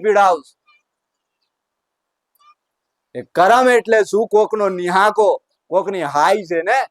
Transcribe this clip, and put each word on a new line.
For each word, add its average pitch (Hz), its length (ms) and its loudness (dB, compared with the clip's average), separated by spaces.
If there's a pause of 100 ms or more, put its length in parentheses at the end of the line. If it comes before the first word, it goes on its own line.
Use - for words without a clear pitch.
પીડાવ 196 380 2
છો. - 140 -20 (2500)
એ 127 60 -12 (160)
કરમ 226 320 4
એટલે 226 360 2
શું? 208 240 -2
કોકનો 208 400 0
નિહાકો, 190 600 0 (420)
કોકની 180 440 -4
હાઈ 180 320 0
છે 165 160 -4
ને 220 160 -2 (120)